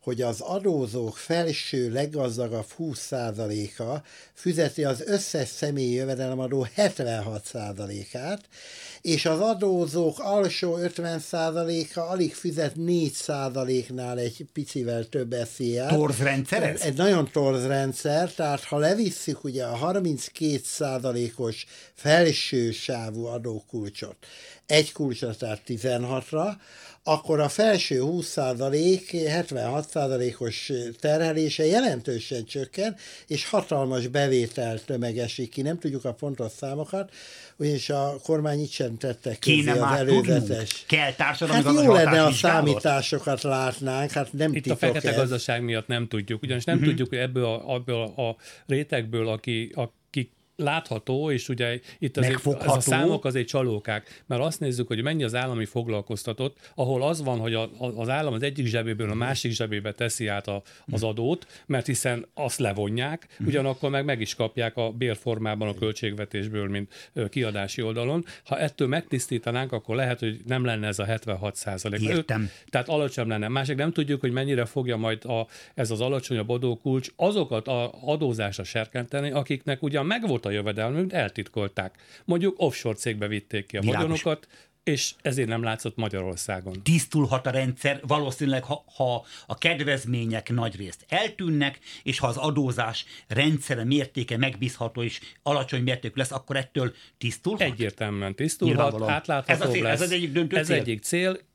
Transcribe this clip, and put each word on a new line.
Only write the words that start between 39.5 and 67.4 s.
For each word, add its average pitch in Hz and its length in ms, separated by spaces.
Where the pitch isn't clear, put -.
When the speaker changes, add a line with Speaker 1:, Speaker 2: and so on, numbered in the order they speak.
Speaker 1:
közzé 147 60
az 139 80
Speaker 2:
már 139 200
tudnunk? 139 300
Speaker 1:
előzetes. 113 580
Speaker 2:
Kell 147 260
társadalmi 147 500
Speaker 1:
Hát 143 100
jó 294 60
Speaker 2:
gazdasági 214 260
Speaker 1:
lenne, 160 160
a - 20
Speaker 2:
hatásvizsgálat? 151 440
Speaker 1:
számításokat 139 760
látnánk, 131 680
hát 143 220
nem 156 180
Speaker 3:
Itt 151 80
a 139 40
Speaker 1:
titok 147 160
Speaker 3:
fekete 135 300
Speaker 1:
ez. 117 80
Speaker 3:
gazdaság 123 460
miatt 113 240
nem 117 220
tudjuk, 107 340
ugyanis 123 220
nem - 120
Speaker 2:
Mhm. - 80
Speaker 3:
tudjuk, 127 240
hogy 131 100
ebből 127 260
a, 113 300
abból 123 280
a 113 340
rétegből, 120 600
aki, 113 460
aki - 560
látható, 143 760
és 131 180
ugye 120 300
itt 135 180
azért 127 160
Speaker 2:
Megfogható. 139 380
Speaker 3:
ez 135 60
a 127 40
számok 156 440
azért 127 240
csalókák, 110 800
mert 123 160
azt 156 180
nézzük, 123 260
hogy 113 160
mennyi 151 220
az 113 100
állami 123 300
foglalkoztatott, 117 920
ahol 127 280
az 156 200
van, 127 160
hogy 113 160
a, 110 80
a, 117 220
az 113 80
állam 139 240
az 113 100
egyik 139 240
zsebéből 113 440
a 107 40
másik 120 380
zsebébe 107 400
teszi 117 340
át 101 220
a, 101 140
az 107 120
adót, 117 440
mert 131 200
hiszen 120 480
azt 135 240
levonják, 113 680
Speaker 2:
Mhm. 107 100
Speaker 3:
ugyanakkor 135 420
meg, 139 140
meg 135 160
is 104 140
kapják 113 420
a 113 140
bérformában 110 800
a 101 60
költségvetésből, 104 920
mint, 101 440
ö, 110 160
kiadási 104 540